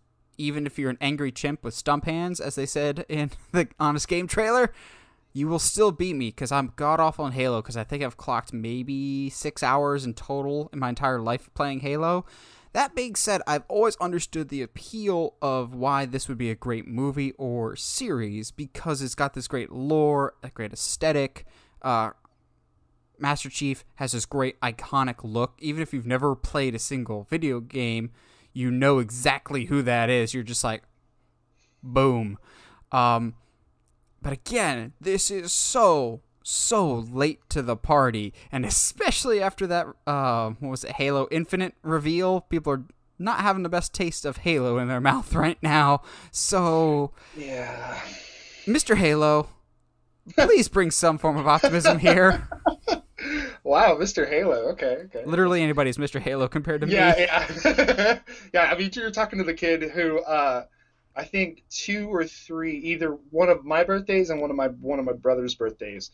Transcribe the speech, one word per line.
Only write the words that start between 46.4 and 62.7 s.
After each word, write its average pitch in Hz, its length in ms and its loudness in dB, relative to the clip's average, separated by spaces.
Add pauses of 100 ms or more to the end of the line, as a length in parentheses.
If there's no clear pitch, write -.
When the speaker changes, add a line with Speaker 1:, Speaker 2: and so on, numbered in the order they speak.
Speaker 2:
Yeah. 123 640 -10 (640)
Speaker 1:
Mister 214 300 4
Halo, 151 520 4 (880)
please 311 320 6
bring 185 220 2
some 156 280 4
form 151 180 2
of 143 100 0
optimism 165 520 6
here. - 540 6
Speaker 2:
<laughs> - 60 -12 (1080)
Wow, 160 340 6
Mister 180 280 0
Halo. 147 460 2
Okay, 135 340 -2
okay. - 200 -10
Speaker 1:
Literally 175 340 4
anybody's 147 380 2
Mister 143 220 -4
Halo 131 260 0
compared 151 360 -2
to 151 40 0
Speaker 2:
Yeah, 180 300 6
Speaker 1:
me. 180 80 2
Speaker 2:
yeah. 202 920 2 (180)
<laughs> - 180 -14
Yeah, 175 160 6
I 175 80 0
mean, 196 140 -2
you're 220 180 -6
talking 214 300 -2
to 180 40 0
the 165 100 -2
kid 165 280 0
who, 156 380 0
uh, 143 460 0 (500)
I 139 80 -8
think 190 440 -4
two 208 400 -6
or 175 160 -2
three, 165 540 -8